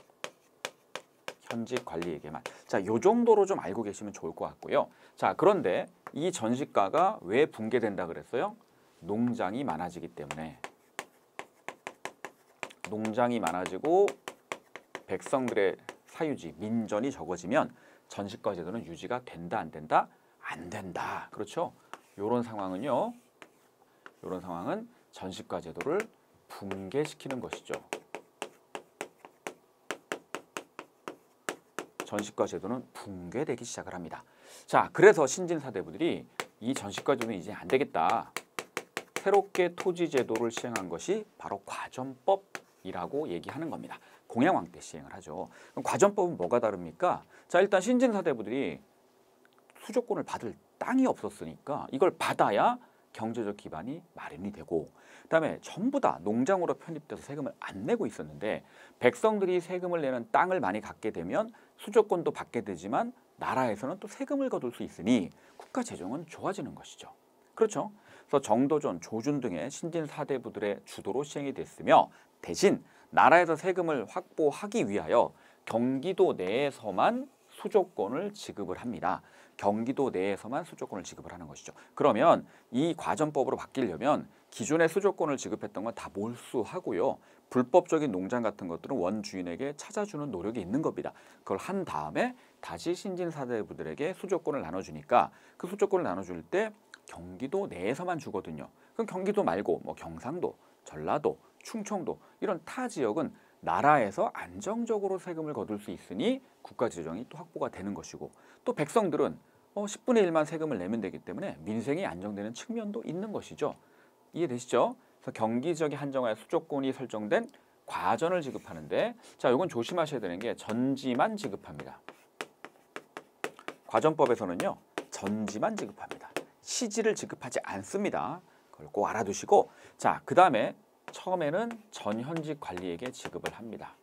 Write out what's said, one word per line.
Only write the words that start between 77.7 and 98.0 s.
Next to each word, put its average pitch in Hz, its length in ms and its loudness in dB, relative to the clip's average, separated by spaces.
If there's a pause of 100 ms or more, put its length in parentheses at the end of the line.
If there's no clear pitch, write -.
지급을 90 440 -8
합니다. 92 440 -2 (340)
경기도 113 540 0
내에서만 101 540 -2
수조권을 117 400 -10
지급을 - 280 -14
하는 87 140 -12
것이죠. - 260 -16 (220)
그러면 131 500 6 (280)
이 151 240 2
과전법으로 147 600 0
바뀌려면 110 720 0 (220)
기존의 160 380 4
수조권을 165 480 2
지급했던 98 480 -6
건 117 100 -4
다 - 180 -10
몰수하고요. 117 1040 -2 (320)
불법적인 151 600 6
농장 98 320 0
같은 104 240 -2
것들은 85 300 -6
원주인에게 98 800 -2
찾아주는 156 560 -6
노력이 107 280 -4
있는 104 220 -2
겁니다. 117 300 -2 (320)
그걸 98 140 -2
한 185 260 -4
다음에 104 500 -2 (260)
다시 170 360 -4
신진 180 340 -4
사대부들에게 117 840 -4
수조권을 160 480 -2
나눠주니까 82 680 2 (260)
그 185 120 -8
수조권을 196 340 2
나눠줄 90 400 -4
때 214 300 0 (340)
경기도 160 600 -4
내에서만 147 500 -2